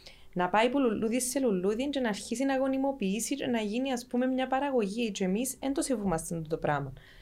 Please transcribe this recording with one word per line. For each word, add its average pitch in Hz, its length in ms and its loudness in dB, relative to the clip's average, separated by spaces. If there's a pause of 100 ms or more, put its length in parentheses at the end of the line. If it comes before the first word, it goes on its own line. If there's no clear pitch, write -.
(320)
να 180 160 0
πάει 214 200 4
που 262 100 2
λουλούδι 226 420 2
σε - 200 -2
λουλούδι 214 500 2
και 277 100 -2
να 240 80 0
αρχίσει 233 360 -2
να 277 120 2
γονιμοποιήσει 269 800 0
και 269 120 -4
να 240 140 2
γίνει, 240 320 -2
ας 240 140 -4
πούμε, 247 200 0
μια 262 200 0
παραγωγή. 247 640 0
Και 196 140 -2
εμείς 208 360 0
εν 269 120 -2
το 294 100 0
σεβούμαστε 175 640 -2
το 156 80 -4
πράγμα. 143 360 -2 (280)